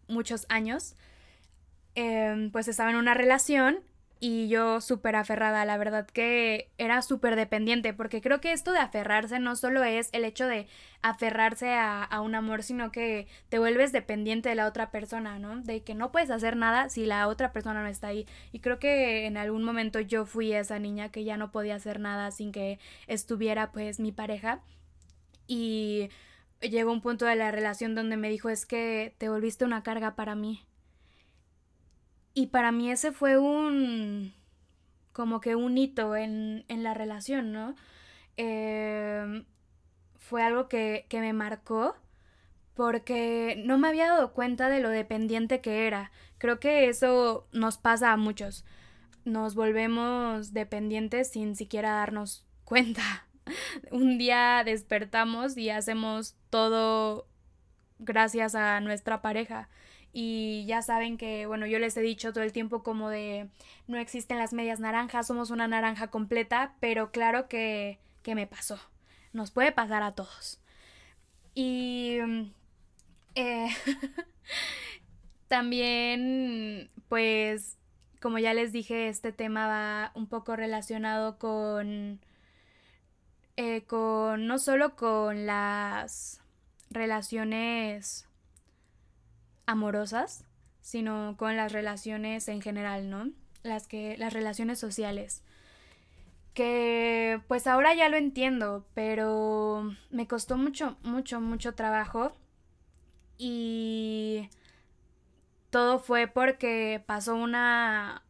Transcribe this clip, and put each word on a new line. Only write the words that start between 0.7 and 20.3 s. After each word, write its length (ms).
em, 560
pues 180
estaba 220
en 60
una 180
relación 680
y 300
yo 320
súper 340
aferrada, 520
la 100
verdad 300
que 720
era 240
súper 340
dependiente, 560
porque 300
creo 180
que 120
esto 200
de 60
aferrarse 600
no 160
solo 280
es 280
el 120
hecho 220
de 220
aferrarse 720
a, 280
a 200
un 120
amor, 280
sino 280
que 380
te 80
vuelves 340
dependiente 560
de 60
la 120
otra 240
persona, 480
¿no? 220
De 220
que 120
no 180
puedes 180
hacer 260
nada 320
si 160
la 240
otra 240
persona 300
no 60
está 200
ahí. 180
Y 80
creo 180
que 480
en 100
algún 280
momento 360
yo 240
fui 300